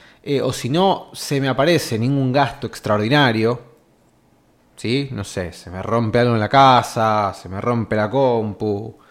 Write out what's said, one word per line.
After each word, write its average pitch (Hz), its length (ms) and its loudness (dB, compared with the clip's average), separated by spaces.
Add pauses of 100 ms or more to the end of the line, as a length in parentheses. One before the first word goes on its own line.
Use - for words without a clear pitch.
(220)
eh, 143 180 -2
o 127 120 -2
si - 160 -8
no 180 440 0
se - 280 -4
me 139 80 0
aparece 135 500 0
ningún 131 340 0
gasto 131 340 0
extraordinario, 113 960 0 (1160)
¿sí? 135 360 -4
No 101 120 -8
sé, 87 280 -8
se - 180 -18
me 92 120 -8
rompe 110 380 0
algo 120 140 2
en 110 60 2
la 107 80 -2
casa, 117 840 4
se - 140 -18
me 95 120 -8
rompe 113 360 -2
la 107 120 0
compu, 110 880 -2 (140)